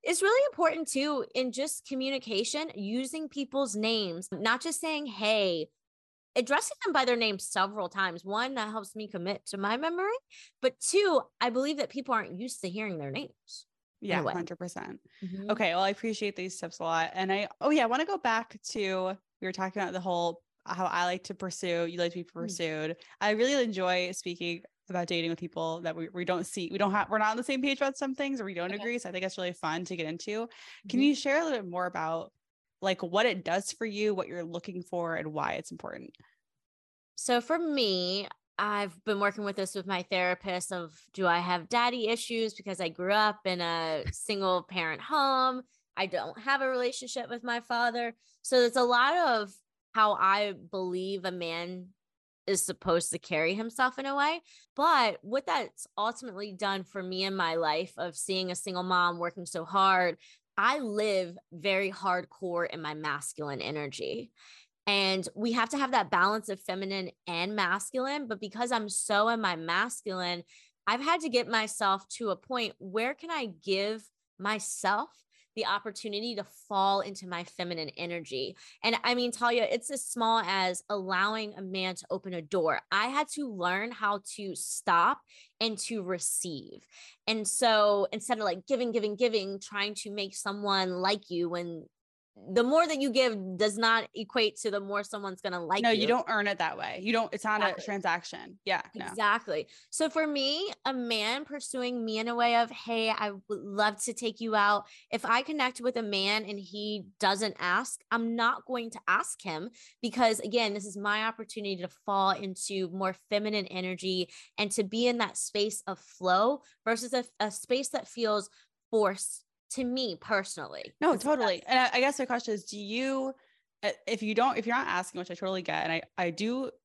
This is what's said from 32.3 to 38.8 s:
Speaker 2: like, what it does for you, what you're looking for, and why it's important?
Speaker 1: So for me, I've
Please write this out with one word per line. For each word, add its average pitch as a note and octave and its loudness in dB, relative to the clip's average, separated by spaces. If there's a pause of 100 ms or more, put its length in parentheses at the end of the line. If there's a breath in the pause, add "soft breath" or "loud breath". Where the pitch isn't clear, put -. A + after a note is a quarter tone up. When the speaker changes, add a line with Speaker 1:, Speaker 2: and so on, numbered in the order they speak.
Speaker 2:
like, F#3+ 0
what F#3+ 4
it F#3+ 2
does F#3 0
for A3+ -6
you, G#3+ 0
what F#3 -2
you're F3 -8
looking F3 -8
for, E3+ -2
and D#3 -4
why D3+ 0
it's - -6
important? - -12 (1000 soft breath)
Speaker 1:
So B3 2
for D#4+ 0
me, G3+ 0 (300)
I've G3+ -2